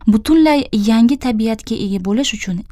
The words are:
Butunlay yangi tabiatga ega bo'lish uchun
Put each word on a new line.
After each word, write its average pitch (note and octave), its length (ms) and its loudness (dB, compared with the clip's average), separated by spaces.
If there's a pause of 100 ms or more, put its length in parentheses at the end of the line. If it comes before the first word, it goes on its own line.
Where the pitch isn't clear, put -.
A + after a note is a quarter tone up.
Butunlay D4 680 2
yangi A3+ 440 2
tabiatga A3 600 -4
ega G3 280 -4
bo'lish A3 300 -2
uchun F#3+ 220 -8 (160)